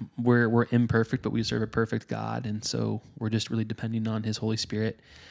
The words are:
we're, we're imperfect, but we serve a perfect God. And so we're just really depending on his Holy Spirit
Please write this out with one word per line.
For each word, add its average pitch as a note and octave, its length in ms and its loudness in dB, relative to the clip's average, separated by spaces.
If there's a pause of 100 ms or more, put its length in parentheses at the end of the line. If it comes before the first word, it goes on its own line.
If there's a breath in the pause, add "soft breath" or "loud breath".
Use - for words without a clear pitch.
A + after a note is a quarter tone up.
(160)
we're, A#2+ 300 4
we're A#2 240 4
imperfect, A#2+ 520 2
but G#2+ 80 -2
we A2+ 120 0
serve A2+ 200 -2
a G#2+ 40 0
perfect A2+ 400 -2
God. A2+ 380 -6
And G#2+ 180 -4
so A2 380 -2 (160)
we're A2+ 120 -4
just A2 200 0
really A2+ 160 0
depending A2 420 -4
on G#2+ 160 -2
his G#2+ 140 -2
Holy A2 180 -2
Spirit A2 460 -4 (300 loud breath)